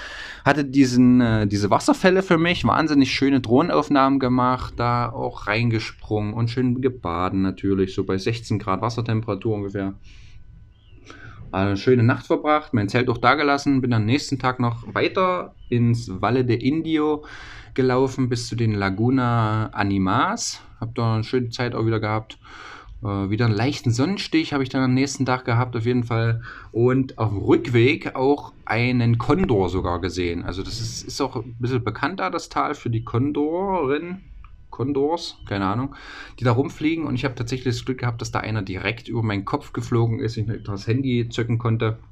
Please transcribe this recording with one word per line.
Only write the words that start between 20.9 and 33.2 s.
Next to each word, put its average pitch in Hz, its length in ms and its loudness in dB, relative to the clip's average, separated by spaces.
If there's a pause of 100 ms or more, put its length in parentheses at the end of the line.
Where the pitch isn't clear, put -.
da 117 200 0
eine 110 100 0
schöne 123 240 0
Zeit 120 260 -4
auch 113 120 0
wieder 113 140 2
gehabt. 107 380 -4 (640)
Äh, 98 280 -2
wieder 110 160 2
einen 113 80 4
leichten 120 360 0
Sonnenstich 151 600 0
habe 139 100 2
ich 135 60 -2
dann 135 140 0
am 127 120 2
nächsten 135 320 0
Tag 127 180 0
gehabt, 123 300 0
auf 113 120 -2
jeden 123 180 2
Fall. 113 380 0 (280)
Und 127 480 2
auf 110 120 0
dem 98 80 -4
Rückweg 131 760 4
auch 139 380 2 (120)
einen 117 540 2
Kondor 117 520 2
sogar 90 300 -2
gesehen. 87 440 -2
Also 90 180 -6
das - 180 -8
ist, - 220 -8
ist - 180 -8
auch 131 160 -2
ein 117 220 -10
bisschen 120 240 0
bekannt 175 380 -4
da, 185 100 -2
das 175 180 -8
Tal, 143 260 -2
für - 160 -6
die 113 140 -2
Kondorin, 156 1160 -2 (500)